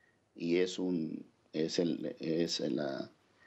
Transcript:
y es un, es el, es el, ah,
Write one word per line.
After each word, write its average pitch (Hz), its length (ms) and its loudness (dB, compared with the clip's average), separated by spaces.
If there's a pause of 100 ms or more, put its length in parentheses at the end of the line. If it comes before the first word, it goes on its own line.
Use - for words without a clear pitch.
(360)
y 85 220 2
es 90 220 2
un, 87 460 -2 (280)
es 80 260 2
el, 80 400 0
es 82 400 0
el, 71 200 0
ah, 67 300 -4 (380)